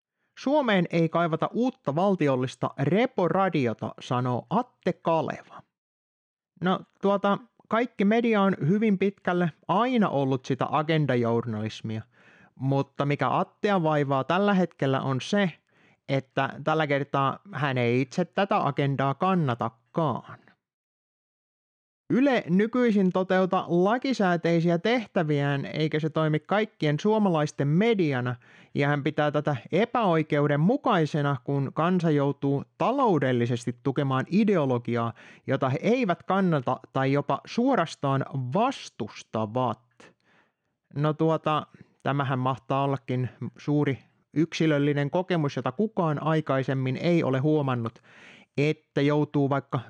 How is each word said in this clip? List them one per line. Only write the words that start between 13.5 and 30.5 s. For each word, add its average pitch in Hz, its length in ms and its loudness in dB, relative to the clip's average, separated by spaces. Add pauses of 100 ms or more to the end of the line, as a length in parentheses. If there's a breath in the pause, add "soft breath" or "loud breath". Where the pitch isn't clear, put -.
vaivaa 143 400 0
tällä 202 300 0
hetkellä 147 480 0
on 131 200 -2
se, 202 300 0 (580 soft breath)
että 135 400 -4 (140)
tällä 156 240 0
kertaa 139 520 -2 (120)
hän 135 260 -4
ei 120 240 2
itse 170 240 -4
tätä 196 420 -2
agendaa 139 460 0
kannatakaan. 143 1300 -4 (1700)
Yle 254 360 2
nykyisin 208 640 2
toteuta 185 560 0
lakisääteisiä 175 1120 2
tehtäviään, 151 880 0
eikä 151 340 -2
se 156 100 -2
toimi 156 300 0
kaikkien 156 600 -2
suomalaisten 180 680 0
mediana, 151 680 2 (400 loud breath)
ja 139 120 0
hän 143 160 0
pitää 151 280 0
tätä 147 240 0 (160)
epäoikeudenmukaisena, 160 1700 2